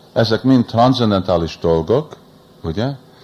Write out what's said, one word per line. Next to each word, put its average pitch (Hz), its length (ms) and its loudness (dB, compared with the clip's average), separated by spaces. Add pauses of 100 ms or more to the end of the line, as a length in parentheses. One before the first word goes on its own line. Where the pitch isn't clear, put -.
(140)
ezek 110 300 0
mind 127 220 2
transzendentális 104 960 0
dolgok, 85 540 0 (480)
ugye? 87 260 -6 (340)